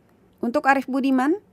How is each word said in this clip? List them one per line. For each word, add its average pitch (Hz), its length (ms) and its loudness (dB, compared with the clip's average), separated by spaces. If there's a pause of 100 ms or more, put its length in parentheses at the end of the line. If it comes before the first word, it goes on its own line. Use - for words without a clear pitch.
(400)
Untuk 240 320 -2
Arief 269 160 0
Budiman, 269 480 0 (180)